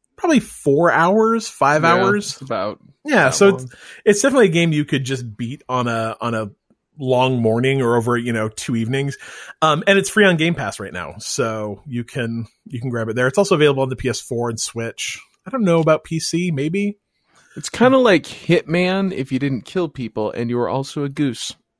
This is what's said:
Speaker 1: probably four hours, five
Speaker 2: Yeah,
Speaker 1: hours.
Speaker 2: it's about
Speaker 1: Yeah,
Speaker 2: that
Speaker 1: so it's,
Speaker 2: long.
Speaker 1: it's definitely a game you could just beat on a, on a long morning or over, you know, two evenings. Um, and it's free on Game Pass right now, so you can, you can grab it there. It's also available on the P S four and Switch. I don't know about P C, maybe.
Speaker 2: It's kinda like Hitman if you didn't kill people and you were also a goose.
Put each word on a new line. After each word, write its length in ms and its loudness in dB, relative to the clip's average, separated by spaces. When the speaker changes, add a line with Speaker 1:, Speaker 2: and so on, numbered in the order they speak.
Speaker 1:
probably 240 2
four 520 2
hours, 580 2
five 340 2
Speaker 2:
Yeah, 120 4
Speaker 1:
hours. 380 0
Speaker 2:
it's 80 -18
about 380 -6
Speaker 1:
Yeah, 220 2
Speaker 2:
that 80 2
Speaker 1:
so 160 6
it's, 140 0
Speaker 2:
long. 80 -14
Speaker 1:
it's 160 4
definitely 260 4
a 40 2
game 200 2
you 140 0
could 180 -2
just 320 -6
beat 320 -8
on 220 -2
a, 320 -4
on 140 -2
a 160 -4
long 400 2
morning 400 2
or 140 2
over, 220 2
you 160 -4
know, 160 -2
two 260 -6
evenings. 420 -2
Um, 260 2
and 100 4
it's 120 0
free 160 4
on 100 4
Game 200 0
Pass 260 -6
right 100 -10
now, 280 -10
so 680 -4
you 160 -6
can, 420 -6
you 160 -10
can 80 -4
grab 180 -2
it 80 -4
there. 120 2
It's 100 0
also 180 4
available 280 4
on 60 -2
the 60 -6
P 140 -2
S 100 -4
four 300 -4
and 100 -6
Switch. 580 -8
I 40 -14
don't 140 -2
know 160 4
about 240 2
P 160 -6
C, 320 -2
maybe. 460 -2
Speaker 2:
It's 140 -12
kinda 280 4
like 260 4
Hitman 880 0
if 180 -6
you 80 -2
didn't 220 -2
kill 260 -4
people 440 -6
and 180 -4
you 80 -2
were 100 0
also 380 -4
a 40 -6
goose. 460 -4